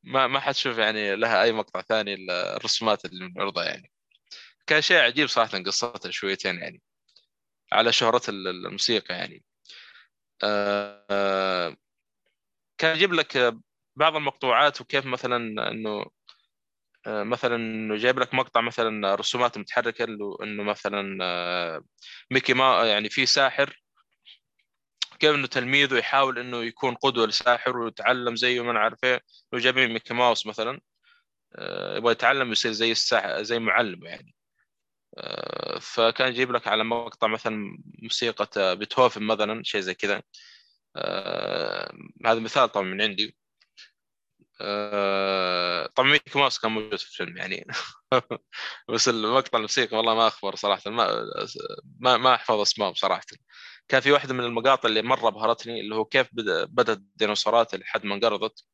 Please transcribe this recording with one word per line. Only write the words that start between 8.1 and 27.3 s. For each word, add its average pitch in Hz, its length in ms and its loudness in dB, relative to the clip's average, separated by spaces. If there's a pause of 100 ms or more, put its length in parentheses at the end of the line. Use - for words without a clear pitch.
ال-، 95 180 -6
ال-، 92 180 -8
الموسيقى 98 480 -2
يعني. 90 300 -10 (1000)
آه، 101 680 -2
آه، 95 680 0 (1000)
كان 160 180 2
يجيب 180 160 4
لك 127 420 2 (420)
بعض 156 200 2
المقطوعات، 139 640 2
وكيف 135 260 -2
مثلًا 123 640 -4
إنه، 107 360 -6 (1000)
آه، 107 160 -4
مثلًا 120 340 -2
إنه 110 400 -4
جايب 123 220 2
لك 123 160 -2
مقطع 127 260 2
مثلًا 110 540 0
رسومات 117 440 -2
متحركة، 117 460 -2
إنه، 104 380 -8
إنه 104 200 -8
مثلًا، 101 600 -4
آه، 87 600 -4 (480)
ميكي 131 240 2
ما-، 127 300 6
يعني 107 260 2
في 135 160 0
ساحر، 139 560 0 (1400)
كيف 151 140 6
إنه 139 120 0
تلميذه 131 520 2
يحاول 131 400 2
إنه 123 260 -6
يكون 120 300 -4
قدوة 120 320 2
لساحر 123 520 0